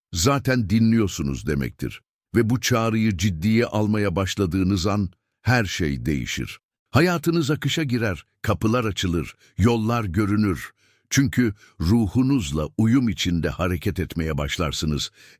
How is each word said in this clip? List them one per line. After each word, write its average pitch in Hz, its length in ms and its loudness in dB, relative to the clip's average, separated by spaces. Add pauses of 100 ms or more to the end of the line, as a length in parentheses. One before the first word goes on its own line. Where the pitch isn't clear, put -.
(140)
zaten 127 560 0
dinliyorsunuz 107 800 2
demektir. 65 540 -4 (340)
Ve 110 140 4
bu 127 120 0
çağrıyı 113 560 0
ciddiye 107 480 2
almaya 104 500 0
başladığınız 95 720 0
an, 98 220 0 (320)
her 120 240 2
şey 71 400 -4
değişir. 64 540 -4 (320)
Hayatınız 165 600 2
akışa 147 320 -2
girer, 117 420 -2 (160)
kapılar 110 440 0
açılır, 87 500 -4 (220)
yollar 117 460 2
görünür. 101 680 0 (380)
Çünkü 120 440 2 (260)
ruhunuzla 98 1000 0
uyum 113 320 4
içinde 85 400 -2
hareket 90 500 -2
etmeye 80 380 -4
başlarsınız. 73 720 -2 (280)